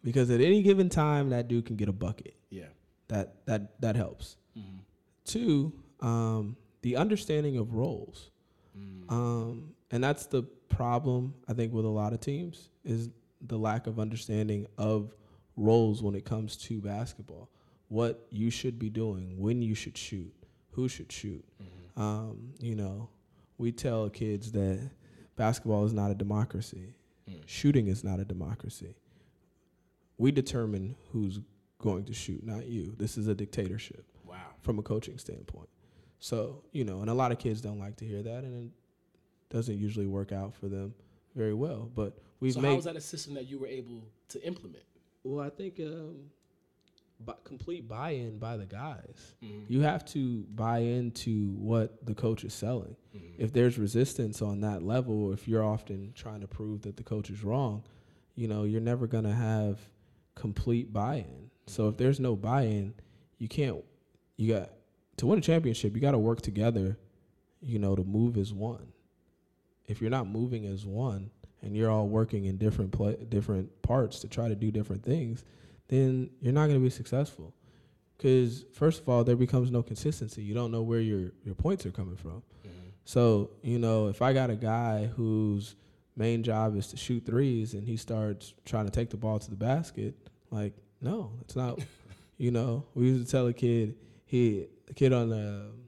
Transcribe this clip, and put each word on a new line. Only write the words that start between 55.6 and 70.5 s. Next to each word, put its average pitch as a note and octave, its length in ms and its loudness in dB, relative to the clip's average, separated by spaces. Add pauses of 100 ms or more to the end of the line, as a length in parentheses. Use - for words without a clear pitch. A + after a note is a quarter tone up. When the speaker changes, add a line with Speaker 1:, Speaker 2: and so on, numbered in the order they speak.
Speaker 1:
often G#2+ 520 -2
trying G#2+ 260 -12
to G2 60 -10
prove G#2+ 360 -8
that G2+ 140 -8
the A#2 60 -12
coach G#2+ 260 -4
is G2+ 140 -8
wrong, A2 400 0 (520)
you A#2 120 -2
know, G#2+ 160 0
you're G#2+ 180 2
never A#2+ 260 0
gonna A2+ 260 2
have A2 460 2 (560)
complete A#2 560 0
buy-in. G#2+ 580 -4 (180)
So G#2+ 200 0
if G#2+ 80 2
Speaker 2:
Mm-hmm. A#2+ 80 0
Speaker 1:
there's C3+ 160 4
no B2+ 160 2
buy-in, G#2+ 580 2 (440)
you A2+ 100 -6
can't, A2+ 360 -2 (540)
you A2 160 4
got, F#2+ 160 0 (480)
to - 80 0
win F#3+ 140 6
a - 20 0
championship, A#2+ 540 2
you A#2 60 2
gotta C#3 180 4
work A2+ 220 2
together, G#2 560 2 (640)
you A#2 180 -2
know, G2 160 4
to F#2+ 80 2
move A2 340 4
as G2+ 160 0
one. G2+ 380 -8 (960)
If G#2+ 140 -6
you're A2+ 80 0
not B2+ 180 -2
moving A2+ 380 -2